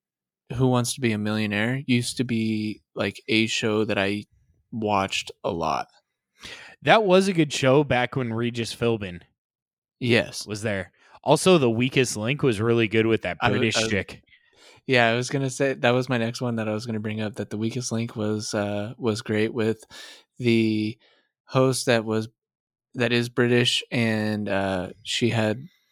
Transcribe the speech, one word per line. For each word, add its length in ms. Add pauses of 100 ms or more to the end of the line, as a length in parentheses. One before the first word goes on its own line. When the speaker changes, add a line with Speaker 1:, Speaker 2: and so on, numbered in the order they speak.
(540)
Speaker 1:
Who 140
Wants 260
to 60
Be 120
a 60
Millionaire 680
used 300
to 80
be, 580 (140)
like, 320
a 180
show 380
that 140
I 260 (480)
watched 580 (140)
a 80
lot. 360 (920)
Speaker 2:
That 220
was 240
a 40
good 200
show 320
back 320
when 160
Regis 420
Philbin 460 (800)
Speaker 1:
Yes. 460
Speaker 2:
was 160
there. 300 (320)
Also, 340
The 120
Weakest 460
Link 260
was 180
really 280
good 180
with 160
that 180
Speaker 1:
I 60
w-, 140
Speaker 2:
British 160
Speaker 1:
I 60
w-, 80 (120)
Speaker 2:
chick. 200 (640)
Speaker 1:
Yeah, 220
I 60
was 160
gonna 200
say, 240
that 160
was 180
my 100
next 220
one 160
that 120
I 40
was 140
gonna 140
bring 200
up, 160
that 140
The 60
Weakest 360
Link 240
was, 380
uh, 440
was 240
great 320
with 300 (540)
the 600 (460)
host 420
that 180
was, 240 (640)
that 180
is 160
British, 600
and, 580
uh, 420 (120)
she 280
had, 360 (260)